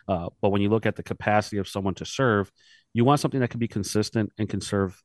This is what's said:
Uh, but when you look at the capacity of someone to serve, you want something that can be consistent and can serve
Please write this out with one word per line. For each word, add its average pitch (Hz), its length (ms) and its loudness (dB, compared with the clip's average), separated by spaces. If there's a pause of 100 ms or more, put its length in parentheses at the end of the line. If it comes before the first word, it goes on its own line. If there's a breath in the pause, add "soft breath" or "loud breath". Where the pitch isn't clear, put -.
Uh, 87 200 -2 (140)
but 104 80 4
when 101 120 2
you 101 80 2
look 107 160 2
at 104 120 -2
the - 60 -10
capacity 104 540 0
of 98 100 -4
someone 95 280 -4
to - 100 -10
serve, 107 460 2 (420 soft breath)
you 117 120 2
want 143 160 4
something 135 180 0
that 123 100 0
can 117 120 -8
be 117 80 0
consistent 107 680 -2
and 104 120 -2
can 101 100 -4
serve 98 460 -2